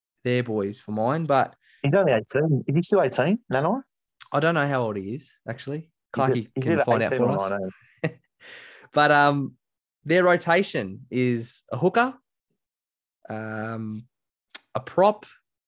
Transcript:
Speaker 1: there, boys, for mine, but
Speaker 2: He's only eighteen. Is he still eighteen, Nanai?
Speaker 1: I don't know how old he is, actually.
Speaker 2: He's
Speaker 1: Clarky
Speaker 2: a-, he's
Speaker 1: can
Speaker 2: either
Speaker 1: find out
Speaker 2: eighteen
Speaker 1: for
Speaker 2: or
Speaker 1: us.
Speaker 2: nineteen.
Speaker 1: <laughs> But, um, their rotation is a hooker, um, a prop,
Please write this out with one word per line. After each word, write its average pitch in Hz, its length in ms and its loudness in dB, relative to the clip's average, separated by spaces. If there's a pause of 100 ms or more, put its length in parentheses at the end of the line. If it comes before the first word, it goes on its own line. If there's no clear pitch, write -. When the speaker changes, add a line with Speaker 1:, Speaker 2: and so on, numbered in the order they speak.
(240)
Speaker 1:
there, 123 180 0
boys, 104 380 -4
for - 120 -14
mine, 123 340 -2
but 139 300 0 (280)
Speaker 2:
He's 139 100 2
only 180 200 4
eighteen. 131 540 0
Is 139 80 0
he 170 60 2
still 185 220 2
eighteen, 165 340 0 (160)
Nanai? 165 280 0 (500)
Speaker 1:
I 143 80 0
don't 165 160 0
know 143 120 0
how 135 140 0
old 107 160 -2
he 98 160 -6
is, 151 160 -12 (180)
actually. 139 440 -10 (240)
Speaker 2:
He's 139 100 2
Speaker 1:
Clarky 120 220 0
Speaker 2:
a-, - 80 -20
he's 135 100 -4
Speaker 1:
can 160 80 2
Speaker 2:
either 147 100 2
Speaker 1:
find 113 200 2
out 113 100 0
Speaker 2:
eighteen 123 140 2
Speaker 1:
for 131 60 2
Speaker 2:
or - 60 0
Speaker 1:
us. 95 120 -2 (500)
Speaker 2:
nineteen. - 180 -6 (400)
Speaker 1:
<laughs> - 320 -20
But, 147 200 4
um, 143 420 4 (500)
their 170 200 2
rotation 170 840 0
is 123 600 -2
a 123 60 -6
hooker, 233 360 0 (1160)
um, 110 760 -8 (720)
a - 40 -2
prop, 208 460 2 (420)